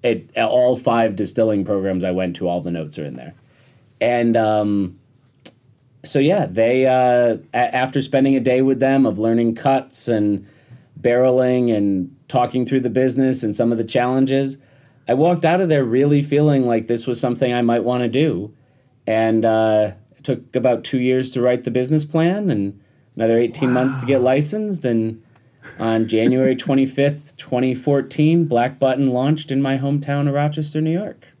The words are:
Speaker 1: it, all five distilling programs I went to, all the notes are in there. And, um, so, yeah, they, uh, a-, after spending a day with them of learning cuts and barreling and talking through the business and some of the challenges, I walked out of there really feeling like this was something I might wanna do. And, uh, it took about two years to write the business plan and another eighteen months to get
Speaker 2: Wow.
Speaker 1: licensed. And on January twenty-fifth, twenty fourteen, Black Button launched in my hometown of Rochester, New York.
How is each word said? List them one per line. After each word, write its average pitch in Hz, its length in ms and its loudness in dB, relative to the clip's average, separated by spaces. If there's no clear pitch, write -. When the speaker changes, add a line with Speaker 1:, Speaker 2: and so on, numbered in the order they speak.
Speaker 1:
it, 117 320 -2
all 123 400 2
five 113 400 0
distilling 104 480 0
programs 95 400 -2
I 92 80 -2
went 90 240 -2
to, 90 120 -4
all 87 120 -2
the 82 100 -8
notes 80 300 -8
are 76 40 -8
in 67 120 -10
there. 64 180 -16
And, 117 360 2
um, 104 640 0
so, - 160 -2
yeah, 165 260 2
they, 117 400 2
uh, 123 520 2
a-, 120 220 0
after 131 280 -2
spending 135 340 2
a 131 40 0
day 127 220 2
with 135 180 0
them 135 260 2
of 101 120 -2
learning 113 380 0
cuts - 520 -2
and 104 360 0
barreling 127 760 2
and 98 380 -2
talking 123 380 -2
through 131 140 0
the 123 100 -4
business 131 520 0
and 104 120 -2
some 117 180 0
of 113 60 -2
the 113 60 -2
challenges, 135 760 0
I 123 60 2
walked 160 300 2
out 170 160 2
of 185 80 0
there 143 160 2
really 139 380 2
feeling 147 440 2
like 117 200 0
this 117 200 -2
was 120 140 -4
something 123 320 0
I 123 100 0
might 117 220 2
wanna 123 240 -2
do. 110 440 -2
And, 113 380 2
uh, 110 480 2
it - 80 -20
took - 320 -6
about 120 280 0
two 127 160 -4
years 127 300 0
to 127 100 -6
write 123 240 0
the 127 80 -4
business 135 320 0
plan 170 460 0
and 101 280 -2
another 113 220 2
eighteen 120 340 0
months 131 280 0
to 120 60 -8
get 135 140 2
Speaker 2:
Wow. 123 60 2
Speaker 1:
licensed. 156 580 -2
And 113 360 -2
on 113 300 0
January 127 480 2
twenty-fifth, 135 800 -2
twenty 127 380 -2
fourteen, 151 720 0
Black 127 340 0
Button 135 320 0
launched 139 400 -2
in 135 100 0
my 135 180 0
hometown 143 500 -2
of 139 60 -2
Rochester, 151 460 -2
New 156 160 -2
York. - 300 -10